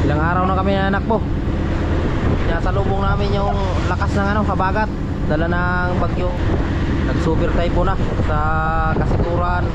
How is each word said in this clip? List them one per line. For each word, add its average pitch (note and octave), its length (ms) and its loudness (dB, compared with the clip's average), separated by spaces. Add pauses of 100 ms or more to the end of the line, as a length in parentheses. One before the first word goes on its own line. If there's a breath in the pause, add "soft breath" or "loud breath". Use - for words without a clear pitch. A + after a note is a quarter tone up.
Ilang D3 160 2
araw F3 240 2
na F#3 160 0
kami G3 160 0
nanakbo. G3 480 0 (1200)
Sinasalubong F#3 560 0
namin G3 320 2
yung G3 240 0 (320)
lakas F3+ 240 0
ng G3+ 240 0
ano, G#3+ 80 2
habagat. G3 480 0 (400)
Dala D#3 160 0
ng F3+ 560 0
bagyo. E3+ 240 0 (800)
Nag-super D#3+ 480 0
typhoon F3 320 2
na F#3+ 80 0 (320)
sa D3+ 120 0 (600)
Kasiguran E3+ 640 0 (120)